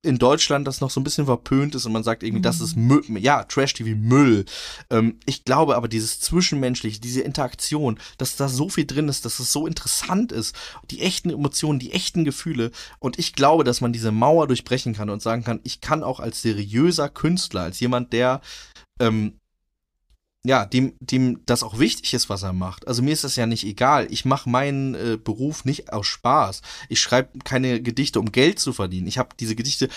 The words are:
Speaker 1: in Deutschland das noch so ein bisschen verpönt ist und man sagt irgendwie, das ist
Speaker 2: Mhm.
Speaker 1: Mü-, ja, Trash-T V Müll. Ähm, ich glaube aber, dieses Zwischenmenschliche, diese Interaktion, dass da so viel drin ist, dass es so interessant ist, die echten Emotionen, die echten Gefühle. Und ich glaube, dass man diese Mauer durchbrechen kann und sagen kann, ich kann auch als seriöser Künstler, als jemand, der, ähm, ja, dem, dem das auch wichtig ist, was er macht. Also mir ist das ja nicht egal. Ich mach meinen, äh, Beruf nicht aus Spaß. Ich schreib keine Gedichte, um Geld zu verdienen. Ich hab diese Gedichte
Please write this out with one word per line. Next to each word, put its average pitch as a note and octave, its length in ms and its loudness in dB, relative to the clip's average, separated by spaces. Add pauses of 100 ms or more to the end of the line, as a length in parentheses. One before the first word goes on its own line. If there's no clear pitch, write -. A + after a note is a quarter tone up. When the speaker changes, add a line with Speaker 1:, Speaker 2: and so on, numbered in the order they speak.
Speaker 1:
in B2+ 160 2
Deutschland C#3 480 4
das C3+ 160 -4
noch C3 80 -2
so - 100 -2
ein C3+ 40 -2
bisschen D3+ 200 -2
verpönt C3+ 500 2
ist B2 120 -4
und A2 60 -2
man A2 100 0
sagt A2+ 200 -2
irgendwie, A2+ 200 0
das F3 180 0
ist - 160 -4
Speaker 2:
Mhm. A#2 120 4 (180)
Speaker 1:
Mü-, G#2+ 120 -4
ja, A#2+ 260 2
Trash-T C3+ 400 -2
V A2 140 -2
Müll. A#2 460 6 (460)
Ähm, A2+ 340 2
ich - 200 -4
glaube C#3+ 320 4
aber, A#2 120 -2
dieses A2 320 -4
Zwischenmenschliche, B2+ 800 0
diese B2 220 -4
Interaktion, C#3 760 -2 (200)
dass - 180 -4
da C#3 120 0
so C3+ 200 0
viel E3 160 0
drin C#3+ 240 -2
ist, - 160 -4
dass - 160 -6
es B2+ 100 -4
so D3 160 0
interessant - 640 -2
ist, - 240 -6 (360)
die - 100 -10
echten F3 300 -2
Emotionen, C#3+ 480 0
die B2+ 140 -8
echten F3 340 0
Gefühle. C3 440 -2 (280)
Und B2+ 200 -4
ich - 160 -6
glaube, D3+ 300 6
dass B2 160 2
man A#2+ 140 0
diese A2 180 0
Mauer D3 340 4
durchbrechen B2 480 0
kann G#2 140 -6
und G#2 140 -6
sagen A#2 220 -2
kann, A#2 200 -4
ich - 160 -10
kann D#3 220 -2
auch - 180 -6
als - 220 -8
seriöser A#2 680 2
Künstler, D#3+ 520 -2
als E2+ 180 -8
jemand, B2 340 0
der, B2+ 260 2 (600)
ähm, A2 360 0 (1040)
ja, B2 220 4
dem, B2+ 380 0
dem B2+ 420 0
das A#2+ 180 2
auch A2 160 -8
wichtig - 360 0
ist, - 160 -2
was F#2+ 120 -4
er F#2 120 -4
macht. F#2 340 -6
Also A#2+ 140 0
mir C#3+ 100 2
ist D3+ 120 -2
das C3+ 120 -4
ja A#2+ 80 0
nicht A2+ 220 -2
egal. B2 420 2
Ich - 160 -8
mach C3+ 220 0
meinen, C3+ 480 -2
äh, A2 280 -2
Beruf B2+ 440 -4
nicht - 260 -4
aus G#2 140 -4
Spaß. A#2+ 560 0 (260)
Ich A#2+ 100 -2
schreib - 460 0
keine B2+ 380 0
Gedichte, A#2+ 360 -2
um G#2 140 0
Geld D#3 260 4
zu C3+ 140 -2
verdienen. F#2 340 -4
Ich G2+ 120 -4
hab - 180 -4
diese A2 180 -4
Gedichte A#2+ 420 -2